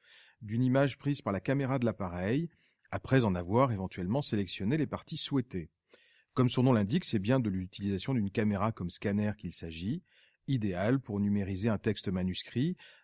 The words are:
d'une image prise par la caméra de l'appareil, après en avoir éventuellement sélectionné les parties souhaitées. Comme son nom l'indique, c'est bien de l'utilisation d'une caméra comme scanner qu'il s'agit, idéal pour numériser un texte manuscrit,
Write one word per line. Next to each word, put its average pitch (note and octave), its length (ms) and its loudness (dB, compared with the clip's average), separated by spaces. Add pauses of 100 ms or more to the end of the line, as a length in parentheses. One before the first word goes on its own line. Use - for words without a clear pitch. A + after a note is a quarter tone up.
(420)
d'une A2+ 220 0
image C3 340 4
prise C#3 240 -2
par G#2 100 -2
la F#2+ 80 0
caméra C3+ 380 0
de B2 80 0
l'appareil, G2+ 640 -2 (400)
après C3 340 2
en G2 120 2
avoir G#2 360 2
éventuellement G2 520 -2
sélectionné G2+ 520 -2
les D3 120 0
parties C3+ 300 -8
souhaitées. G#2+ 520 -2 (640)
Comme B2+ 160 4
son B2 140 2
nom C3 100 6
l'indique, G#2+ 320 2
c'est A2 140 0
bien A#2+ 200 2
de A2 120 0
l'utilisation F#2+ 640 -2
d'une G2+ 160 0
caméra G#2 400 2
comme F2 180 -4
scanner G#2 480 0
qu'il E2+ 160 -10
s'agit, F2 480 -6 (460)
idéal A2 520 0
pour G#2 200 -4
numériser G2+ 500 0
un G#2 80 2
texte - 300 -2
manuscrit, F#2 680 -2 (280)